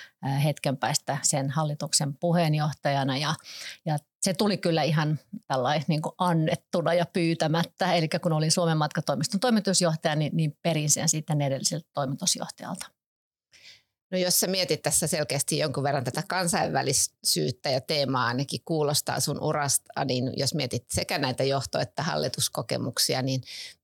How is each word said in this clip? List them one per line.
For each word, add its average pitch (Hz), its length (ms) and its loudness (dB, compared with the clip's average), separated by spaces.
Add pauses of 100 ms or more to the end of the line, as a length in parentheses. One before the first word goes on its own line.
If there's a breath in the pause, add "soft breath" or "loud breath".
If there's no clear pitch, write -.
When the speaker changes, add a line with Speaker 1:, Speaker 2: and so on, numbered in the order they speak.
(260 loud breath)
Speaker 1:
äh, 139 180 2
hetken 143 320 0
päästä 135 460 -2
sen 139 280 0
hallituksen 147 640 -2
puheenjohtajana. 151 1040 2
Ja, 147 180 0 (500 loud breath)
ja 151 140 0 (240)
se 190 120 0
tuli 208 240 2
kyllä 160 240 2
ihan 151 360 2 (280)
tällai, 139 400 2
niin 156 160 2
kuin - 160 -6
annettuna 165 760 2
ja 175 120 4
pyytämättä. 165 840 0
Elikkä 165 260 2
kun 170 140 0
olin 156 200 2
Suomen 165 240 2
matkatoimiston 156 640 0
toimitusjohtaja, 180 760 2
niin, 151 200 0
niin 151 260 0
perin 151 280 0
sen 160 180 2
sitten 151 340 0
edelliseltä 135 500 -2
toimitusjohtajalta. - 920 -4 (1200 loud breath)
Speaker 2:
No 185 80 -2
jos 180 220 2
sä 208 60 2
mietit 180 360 0
tässä 151 240 0
selkeästi 151 520 0
jonkun 143 240 -2
verran 139 220 0
tätä 131 240 -4
kansainvälisyyttä 156 1400 0
ja 131 100 0
teemaa 135 460 0
ainakin 131 380 -2
kuulostaa 147 560 0
sun - 200 -2
urasta, 143 640 -2
niin 127 320 -2
jos 139 180 -2
mietit 131 360 -4
sekä 185 280 -2
näitä 135 260 -2
johto- 135 340 -2
että - 240 -4
hallituskokemuksia, 135 1200 -2
niin 131 200 -2 (420 loud breath)